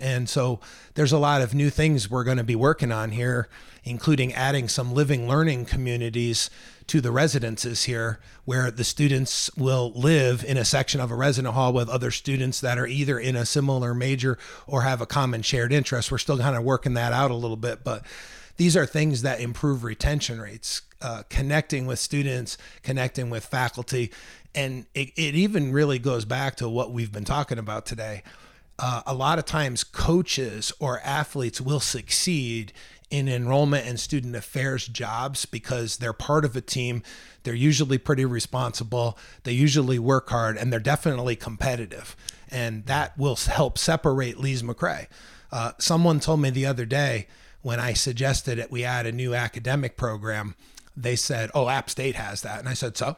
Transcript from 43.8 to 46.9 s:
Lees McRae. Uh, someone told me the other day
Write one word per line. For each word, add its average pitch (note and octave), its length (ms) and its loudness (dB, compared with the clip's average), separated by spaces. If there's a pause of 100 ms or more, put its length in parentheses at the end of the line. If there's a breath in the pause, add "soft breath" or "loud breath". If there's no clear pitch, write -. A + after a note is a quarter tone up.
Lees C3 240 -2
McRae. A#2+ 420 -4 (460 loud breath)
Uh, A#2 260 -4
someone E3 400 4
told D#3 220 2
me C3+ 100 4
the C3+ 160 0
other B2+ 180 -2
day B2 440 0 (340 soft breath)